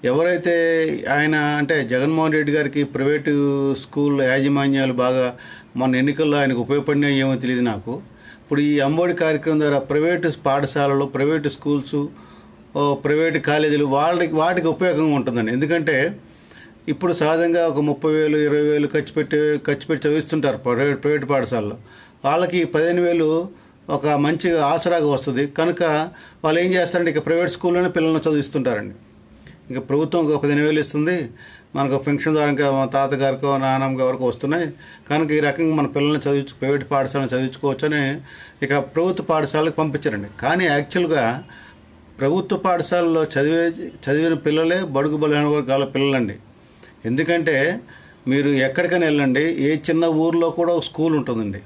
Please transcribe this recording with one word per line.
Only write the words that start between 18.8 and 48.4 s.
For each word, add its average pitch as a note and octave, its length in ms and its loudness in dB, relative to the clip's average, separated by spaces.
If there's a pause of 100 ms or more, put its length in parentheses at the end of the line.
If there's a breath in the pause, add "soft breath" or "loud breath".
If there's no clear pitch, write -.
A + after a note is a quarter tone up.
ఖర్చు D3+ 260 -4
పెట్టి, D3+ 440 0 (100)
ఖర్చు D3 200 -2
పెట్టి D3+ 220 -2
చదివిస్తుంటారు D3+ 480 0
ప్రైవేట్, C3 460 0
ప్రైవేట్ C#3+ 280 0
పాఠశాలలో. A#2 460 -2 (480 loud breath)
వాళ్ళకి F3 400 2
పదిహేను F3 380 2
వేలు E3+ 460 2 (420 loud breath)
ఒక C#3+ 160 -2
మంచి D3+ 520 2
ఆసరాగా D#3+ 480 2
వస్తుంది. C#3 400 0
కనుక D#3+ 640 0 (340 loud breath)
వాళ్ళు D#3+ 160 2
ఏం F#3 120 2
చేస్తారంటే F3 380 2
ఇక D3+ 160 -2
ప్రైవేట్ E3+ 240 0
స్కూల్లోనే F3+ 380 0
పిల్లల్ని D#3+ 320 2
చదివిస్తుంటారండి. B2+ 720 -2 (760 loud breath)
ఇంకా B2+ 100 -6
ప్రభుత్వం D#3 460 0
ఒక D3 160 0
పదిహేను D3 220 2
వేలు D3+ 160 2
ఇస్తుంది, D3+ 500 -2 (460 loud breath)
మనకు C#3 220 0
పెన్షన్ C#3+ 360 0
ద్వారా D3 160 2
ఇంకా C#3 200 0
మా C3+ 140 0
తాతగారికో C3+ 720 0
నాన్నమ్మ C3+ 440 0
గారికో B2+ 260 0
వస్తున్నాయి. D3 440 -2 (400 loud breath)
కనుక D3+ 200 0
ఈ D3+ 100 2
రకంగా D#3 340 0
మన D3 120 0
పిల్లల్ని C#3+ 340 0
చదివించు-, C#3 400 -2
ప్రైవేట్ C3+ 300 -2
పాఠశాలను C3+ 440 0
చదివించుకోవచ్చని C3+ 840 -2 (440 loud breath)
ఇక C#3 140 0
ప్రభుత్వ E3+ 460 -2
పాఠశాలకు D#3 500 0
పంపించారండి. C#3 540 -2 (120)
కానీ E3+ 240 0
యాక్చువల్గా D3 800 0 (760 loud breath)
ప్రభుత్వ F3+ 360 0
పాఠశాలలో E3+ 680 0
చదివే, D#3 440 0 (420)
చదివిన D#3+ 240 2
పిల్లలే D#3+ 480 0
బడుగు D3 340 -2
బలహీన D3 280 2
వర్గాల C#3 400 0
పిల్లలండి. C3+ 500 0 (720 loud breath)
ఎందుకంటే D#3+ 760 0 (480 loud breath)
మీరు C#3 200 2